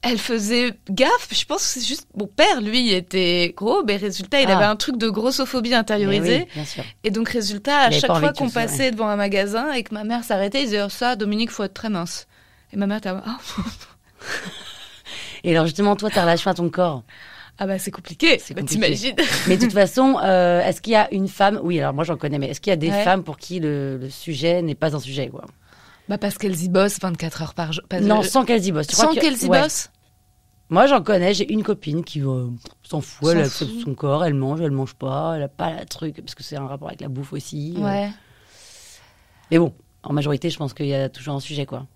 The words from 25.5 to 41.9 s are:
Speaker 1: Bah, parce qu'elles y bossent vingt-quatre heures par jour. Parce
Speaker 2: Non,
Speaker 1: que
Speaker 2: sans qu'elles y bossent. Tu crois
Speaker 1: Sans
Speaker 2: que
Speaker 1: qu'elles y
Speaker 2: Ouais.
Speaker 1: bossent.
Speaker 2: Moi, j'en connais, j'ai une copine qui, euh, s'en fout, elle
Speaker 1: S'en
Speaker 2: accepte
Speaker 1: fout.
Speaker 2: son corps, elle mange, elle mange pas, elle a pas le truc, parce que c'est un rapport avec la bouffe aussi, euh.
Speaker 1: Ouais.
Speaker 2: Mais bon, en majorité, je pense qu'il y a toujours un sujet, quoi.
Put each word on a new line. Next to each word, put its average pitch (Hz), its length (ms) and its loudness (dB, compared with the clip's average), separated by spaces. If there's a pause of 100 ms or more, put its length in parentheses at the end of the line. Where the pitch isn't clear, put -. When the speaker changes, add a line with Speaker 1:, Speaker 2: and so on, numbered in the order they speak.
Speaker 1:
Bah, 202 80 -2
parce 202 200 -4
qu'elles 185 260 -2
y 185 60 0
bossent 190 320 2
vingt-quatre 165 400 -6
heures 156 120 -8
par 160 200 -6
jour. 170 160 -6
Parce 185 140 0
Speaker 2:
Non, 214 180 4
Speaker 1:
que - 60 0
Speaker 2:
sans 269 180 2
qu'elles 226 200 2
y 190 60 0
bossent. 151 160 -2
Tu - 80 -4
crois 254 120 6
Speaker 1:
Sans 320 80 4
Speaker 2:
que - 40 0
Speaker 1:
qu'elles 277 240 2
y - 40 0
Speaker 2:
Ouais. 269 140 6
Speaker 1:
bossent. - 280 -2 (800)
Speaker 2:
Moi, 190 180 6
j'en 269 140 6
connais, 190 320 2
j'ai 196 180 -2
une 214 120 0
copine 170 400 -2
qui, - 180 -6
euh, 127 260 -2 (360)
s'en - 180 -6
fout, - 300 -4
elle 170 80 4
Speaker 1:
S'en 147 60 4
Speaker 2:
accepte 147 260 -4
Speaker 1:
fout. 233 140 -8
Speaker 2:
son 143 100 -4
corps, 151 300 0
elle 151 80 2
mange, 139 280 -2
elle 147 100 0
mange 135 240 -4
pas, 147 420 -4
elle 147 60 -4
a 139 40 -6
pas 165 240 -6
le - 140 -10
truc, 156 320 -10
parce - 180 -16
que - 80 -20
c'est 143 140 -12
un 135 100 -8
rapport 139 220 -10
avec - 120 -16
la - 60 -10
bouffe 135 260 -8
aussi, 147 440 -8
euh. 202 40 -4
Speaker 1:
Ouais. 202 280 -2 (1400)
Speaker 2:
Mais 165 100 6
bon, 165 140 2 (300)
en - 100 -8
majorité, 143 360 -2
je 156 80 -8
pense 143 160 -6
qu'il 147 140 -6
y 139 60 -2
a 135 160 -2
toujours 139 260 -10
un 139 40 -4
sujet, 143 260 -8
quoi. 135 300 -12